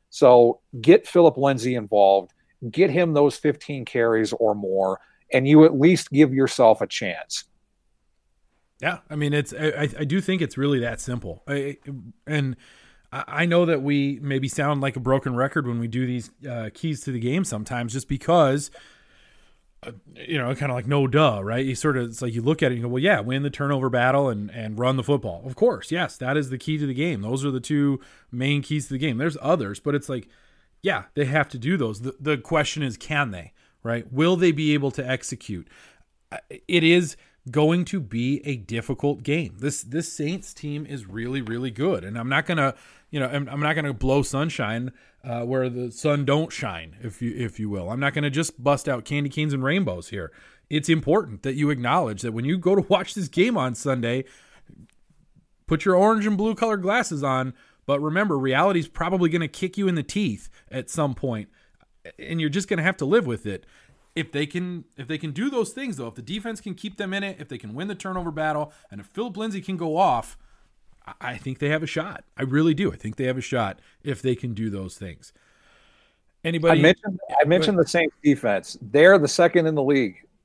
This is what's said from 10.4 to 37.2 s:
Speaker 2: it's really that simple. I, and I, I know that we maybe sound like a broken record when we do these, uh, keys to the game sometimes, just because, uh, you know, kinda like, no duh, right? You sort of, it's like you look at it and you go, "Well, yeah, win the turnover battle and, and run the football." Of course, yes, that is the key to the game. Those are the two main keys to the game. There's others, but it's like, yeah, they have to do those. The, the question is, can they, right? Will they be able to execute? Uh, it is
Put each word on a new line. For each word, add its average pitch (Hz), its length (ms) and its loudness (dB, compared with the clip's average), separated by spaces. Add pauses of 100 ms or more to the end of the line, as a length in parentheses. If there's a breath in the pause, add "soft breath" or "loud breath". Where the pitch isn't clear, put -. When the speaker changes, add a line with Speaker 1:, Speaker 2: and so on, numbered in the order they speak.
Speaker 2:
it's 143 160 -4
really 139 220 2
that 117 200 -4
simple. 113 480 -8
I, 143 300 -6 (500)
and 139 300 -2 (540 soft breath)
I, - 160 -8
I 151 180 -2
know 175 200 4
that 156 160 2
we 139 400 0
maybe 135 280 -2
sound 143 320 0
like 135 160 -4
a - 20 -6
broken 131 340 0
record 123 320 0
when 117 140 -4
we 117 80 -4
do 120 180 -2
these, 123 240 -4 (180)
uh, 117 260 -8
keys 156 280 -6
to 139 100 -8
the 123 80 -4
game 143 260 0
sometimes, 117 480 -6
just 131 160 -8
because, 143 600 2 (1120 soft breath)
uh, - 100 -16 (240)
you - 220 -6
know, 127 180 -2
kinda 139 180 -4
like, 123 140 -6
no 139 200 2
duh, 123 340 4
right? 117 240 -2
You 131 80 -2
sort 143 220 0
of, 120 140 -2
it's 113 120 -14
like 120 120 -4
you 117 80 -4
look 143 200 0
at 135 100 2
it 123 40 -2
and 117 60 -6
you 120 60 -4
go, - 20 -4
"Well, 127 120 -2
yeah, 165 200 2
win 131 220 -4
the 143 60 -4
turnover 139 400 -2
battle 131 380 4
and, 104 240 -4
and 107 260 -8
run 127 200 2
the 123 60 -2
football." 113 420 -2
Of 131 100 -12
course, - 340 0
yes, 170 280 -4
that 131 180 -2
is 143 140 -2
the 131 80 -6
key 156 200 -4
to 147 80 -2
the 135 80 -2
game. 139 280 -4
Those 131 240 -4
are 143 60 -2
the 127 100 -4
two 143 400 0 (280 soft breath)
main 139 320 -2
keys 143 260 -4
to 139 60 -8
the 131 60 -4
game. 135 180 -2
There's 147 240 -2
others, 131 380 -2
but 143 160 -2
it's - 140 -6
like, 127 180 -8 (560)
yeah, 165 200 -2 (100)
they 143 120 0
have 143 240 2
to 131 80 -10
do 147 200 0
those. 110 240 -4
The, 131 180 -8
the 143 180 0
question 151 460 -2
is, 123 140 -6
can 143 340 -4
they, 85 220 -14 (300)
right? 117 280 -4
Will 165 240 2
they 175 160 4
be 151 220 0
able 139 180 0
to 127 160 -8
execute? 120 640 -8 (600 soft breath)
Uh, - 100 -14 (100)
it - 340 0
is 170 320 4 (360)